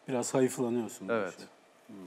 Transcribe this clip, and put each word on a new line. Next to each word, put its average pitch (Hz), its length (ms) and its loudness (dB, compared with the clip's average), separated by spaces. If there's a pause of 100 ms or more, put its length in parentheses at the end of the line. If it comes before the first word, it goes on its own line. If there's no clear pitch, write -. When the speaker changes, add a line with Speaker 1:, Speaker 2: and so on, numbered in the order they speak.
Speaker 1:
Biraz 123 260 0
hayıflanıyorsun 120 760 2
bu 113 40 0
Speaker 2:
Evet. 98 260 0
Speaker 1:
işe. - 40 -16 (460)
Hı. 107 80 -16 (100)